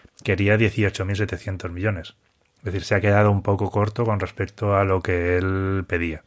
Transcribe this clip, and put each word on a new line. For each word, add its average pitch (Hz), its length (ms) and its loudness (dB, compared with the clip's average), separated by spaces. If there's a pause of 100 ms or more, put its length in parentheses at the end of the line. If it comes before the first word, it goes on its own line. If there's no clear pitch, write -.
(240)
quería 101 340 2
dieciocho 101 480 0
mil 98 100 -2
setecientos 95 560 -4
millones. 90 440 -4 (440)
Es 98 120 -6
decir, 92 140 -4
se 107 100 0
ha 95 60 2
quedado 104 280 6
un 104 120 4
poco 101 280 0
corto 104 360 -2
con 107 160 -2
respecto 98 560 -2
a 98 80 4
lo 95 160 2
que 87 360 0
él 95 480 0
pedía. 85 420 -4